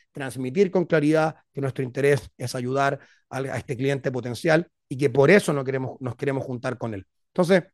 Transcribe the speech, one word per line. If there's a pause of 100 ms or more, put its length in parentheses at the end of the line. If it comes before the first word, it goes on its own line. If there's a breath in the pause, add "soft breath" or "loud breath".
(120)
transmitir
con
claridad (160 soft breath)
que
nuestro
interés
es
ayudar (300 soft breath)
al,
a
este
cliente
potencial (180)
y
que
por
eso
no
queremos,
nos
queremos
juntar
con
él. (220)
Entonces, (100)